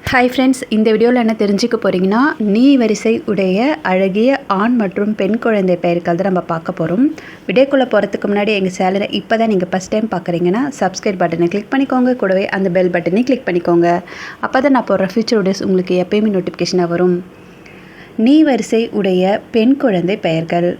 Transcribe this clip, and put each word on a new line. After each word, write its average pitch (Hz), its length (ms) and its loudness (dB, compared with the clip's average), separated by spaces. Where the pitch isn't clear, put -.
ஹாய் 254 220 4
ஃப்ரெண்ட்ஸ், 262 280 2
இந்த 220 200 2
வீடியோல 240 280 2
என்ன 226 180 0
தெரிஞ்சுக்க 208 440 0
போறீங்கன்னா, 190 360 0
நீ 220 100 2
வரிசை 220 320 0
உடைய 190 340 0
அழகிய 196 460 2
ஆண் 240 220 0
மற்றும் 208 400 -2
பெண் 202 140 0
குழந்தை 196 400 0
பெயர்கள் 170 340 0
தான் 196 120 -2
நம்ம 180 200 0
பார்க்க 170 280 -6
போறோம். 170 240 0
வீடியோக்குள்ள 269 380 2
போறதுக்கு 202 360 -2
முன்னாடி 208 280 0
எங்க 185 180 -2
சேனலை 190 320 0
இப்ப 220 200 -2
தான் 226 120 0
நீங்க 185 180 0
ஃபர்ஸ்ட் 185 240 -4
டைம் 220 180 0
பார்க்குறீங்கன்னா, 175 500 -2
சப்ஸ்கிரைப் 190 440 -2
பட்டனை 170 320 0
கிளிக் 208 180 -6
பண்ணிக்கோங்க, 254 500 0
கூடவே 190 220 0
அந்த 190 180 0
பெல் 185 180 2
பட்டனை 180 360 0
கிளிக் 247 180 -2
பண்ணிக்கோங்க. 170 400 2
அப்ப 262 200 0
தான் 277 100 4
நான் 233 160 0
போடுற 190 220 0
ஃபியூச்சர் 220 260 0
வீடியோஸ் 190 260 -2
உங்களுக்கு 185 380 0
எப்பயுமே 208 320 0
நோட்டிஃபிகேஷனா 180 580 -2
வரும். 180 240 2
நீ 285 80 6
வரிசை 226 300 0
உடைய 185 420 2
பெண் 240 280 4
குழந்தை 180 340 2
பெயர்கள் 170 520 0